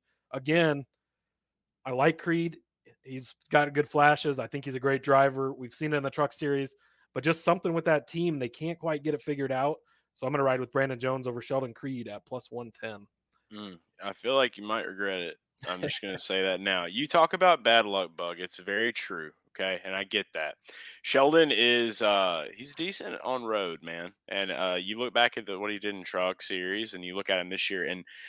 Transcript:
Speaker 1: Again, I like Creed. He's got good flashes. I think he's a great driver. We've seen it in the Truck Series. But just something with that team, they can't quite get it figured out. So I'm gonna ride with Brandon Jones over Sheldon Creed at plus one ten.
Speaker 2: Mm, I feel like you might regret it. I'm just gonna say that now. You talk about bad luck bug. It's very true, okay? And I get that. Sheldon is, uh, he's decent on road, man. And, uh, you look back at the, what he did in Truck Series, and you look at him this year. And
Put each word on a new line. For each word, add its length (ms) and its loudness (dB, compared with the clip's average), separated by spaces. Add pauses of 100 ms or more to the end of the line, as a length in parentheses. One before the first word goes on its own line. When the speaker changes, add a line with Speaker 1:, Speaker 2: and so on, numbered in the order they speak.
(340)
Speaker 1:
Again, 520 2 (1000)
I 60 -6
like 260 4
Creed. 400 -2 (460)
He's 320 -12 (140)
got 240 4
good 140 2
flashes. 520 4
I 80 -6
think 180 -8
he's 100 -6
a 60 -4
great 220 2
driver. 500 4
We've 200 -12
seen 200 -2
it 40 2
in 60 -2
the 60 -2
Truck 240 0
Series. 420 -2 (380)
But 100 -6
just 220 2
something 280 4
with 120 -2
that 240 2
team, 300 0
they 100 -2
can't 280 -8
quite 240 -4
get 120 -2
it 80 -4
figured 320 -2
out. 240 0 (360)
So 140 -6
I'm 60 0
gonna 100 2
ride 160 4
with 140 -6
Brandon 260 0
Jones 280 -2
over 140 -6
Sheldon 320 -4
Creed 360 -8
at 160 -10
plus 260 -10
one 260 -10
ten. 300 -10 (460)
Speaker 2:
Mm, 240 -12 (260)
I 100 -6
feel 220 -2
like 220 2
you 60 -12
might 240 -2
regret 320 -4
it. 180 -8 (320)
I'm 120 -6
just 200 -6
gonna 180 -8
say 220 -2
that 180 0
now. 260 0
You 220 -6
talk 260 4
about 300 4
bad 220 6
luck 320 0
bug. 220 -6
It's 180 -10
very 340 0
true, 400 -8 (200)
okay? 340 -4
And 100 -6
I 80 -4
get 300 0
that. 220 -4 (480)
Sheldon 500 6
is, 480 4
uh, 440 2 (100)
he's 200 -16
decent 480 -8
on 220 -4
road, 360 -2
man. 300 -10 (160)
And, 240 -4
uh, 280 -2
you 200 -8
look 140 -4
back 240 2
at 80 -10
the, 120 -6
what 140 -4
he 80 -6
did 160 -6
in 80 -12
Truck 380 -2
Series, 520 -6
and 120 -12
you 100 -10
look 140 -6
at 100 2
him 100 -6
this 200 -4
year. 160 -4
And 180 -6 (260)